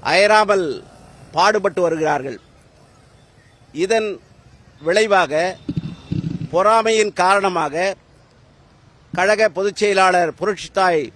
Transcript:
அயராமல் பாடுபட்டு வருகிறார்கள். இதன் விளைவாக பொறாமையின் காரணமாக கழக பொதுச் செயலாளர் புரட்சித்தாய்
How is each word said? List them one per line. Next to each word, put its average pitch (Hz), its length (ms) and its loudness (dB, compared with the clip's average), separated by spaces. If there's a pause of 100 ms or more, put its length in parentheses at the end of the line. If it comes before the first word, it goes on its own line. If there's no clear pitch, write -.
அயராமல் 196 800 2 (480)
பாடுபட்டு 190 500 0
வருகிறார்கள். 151 580 -2 (1300)
இதன் 202 460 -2 (640)
விளைவாக 180 760 0 (960)
பொறாமையின் 214 640 2
காரணமாக 180 800 0 (1160)
கழக 208 360 2
பொதுச் 190 260 -4
செயலாளர் 185 580 2
புரட்சித்தாய் 170 840 -2